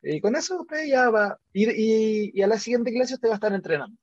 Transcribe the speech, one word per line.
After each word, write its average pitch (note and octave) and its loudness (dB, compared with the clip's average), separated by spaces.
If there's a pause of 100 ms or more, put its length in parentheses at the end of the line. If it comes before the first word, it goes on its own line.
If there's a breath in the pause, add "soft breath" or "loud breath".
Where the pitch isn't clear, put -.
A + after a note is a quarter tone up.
Y D3 -4
con G#3+ 0
eso E4+ -6
usted D#4 -8
ya B3+ 4
va. G#3 0 (140)
Y, G#3 2
y, A3 2
y G3 0
a G3 4
la G#3+ 2
siguiente A#3 -2
clase B3 -2
usted A#3+ 0
va A3 2
a - -2
estar G#3 -2
entrenando. E3 -4